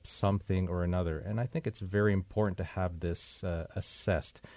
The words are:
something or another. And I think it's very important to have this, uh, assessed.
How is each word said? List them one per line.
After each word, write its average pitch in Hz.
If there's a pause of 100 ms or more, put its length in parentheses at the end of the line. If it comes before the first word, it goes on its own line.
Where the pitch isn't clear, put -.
something 98
or 90
another. 87
And 107
I 123
think 165
it's -
very 101
important 98
to 95
have 87
this, -
uh, 82 (100)
assessed. - (160)